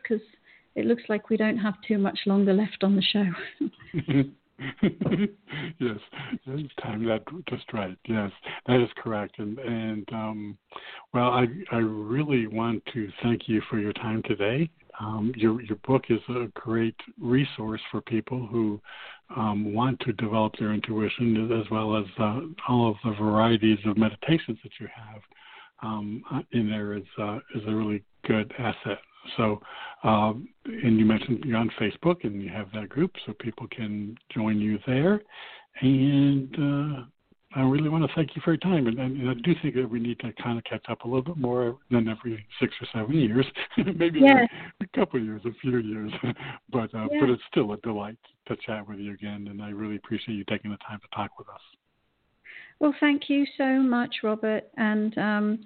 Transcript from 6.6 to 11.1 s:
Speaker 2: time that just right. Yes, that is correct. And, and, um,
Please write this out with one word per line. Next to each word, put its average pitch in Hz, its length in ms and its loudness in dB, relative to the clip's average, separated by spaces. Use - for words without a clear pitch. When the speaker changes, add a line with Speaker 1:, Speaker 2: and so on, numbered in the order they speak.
Speaker 2:
time 110 240 -4
that 110 160 0
just - 240 -8
right. 95 240 -4
Yes, 107 240 0
that 123 140 6
is 117 160 2
correct. 104 420 -6
And, 107 200 -6
and, 110 540 -6
um, 107 460 -8